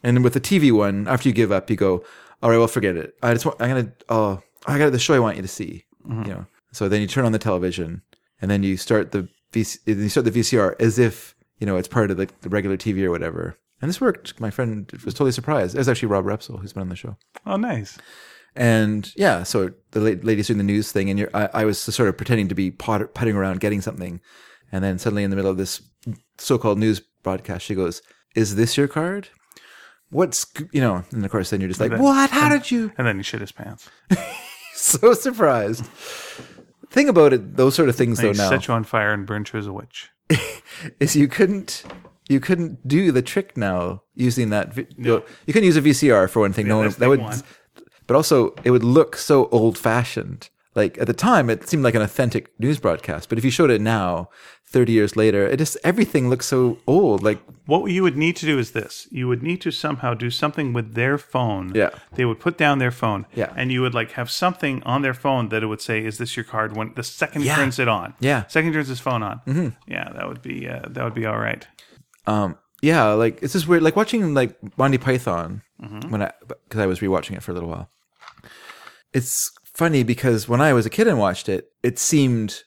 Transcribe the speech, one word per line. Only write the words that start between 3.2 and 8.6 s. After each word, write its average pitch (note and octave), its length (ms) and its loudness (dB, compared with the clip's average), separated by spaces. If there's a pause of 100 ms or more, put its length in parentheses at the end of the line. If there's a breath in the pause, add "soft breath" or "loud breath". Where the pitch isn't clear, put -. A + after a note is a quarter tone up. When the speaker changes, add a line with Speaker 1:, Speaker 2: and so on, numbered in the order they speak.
Speaker 1:
I A#2+ 100 2
just A#2 140 0
want, - 140 -4
I'm A#2+ 100 0
gonna, B2 220 -2 (180)
oh, G#2 320 0 (240)
I C#3 120 0
got D3 140 4
the B2 60 0
show D3+ 160 2
I C3 60 6
want G#2+ 160 0
you F#2 60 -8
to F#2 60 -8
see." F2 360 -12 (220)
Speaker 2:
Mm-hmm. A2 220 -6
Speaker 1:
You F#2 60 -10
know? F#2 120 -14 (260)
So G2+ 160 -2
then G#2 120 2
you G#2 80 -2
turn C3 160 0
on A2 80 2
the A2 60 0
television, F2+ 640 -4 (380)
and F#2+ 100 -4
then G2+ 120 2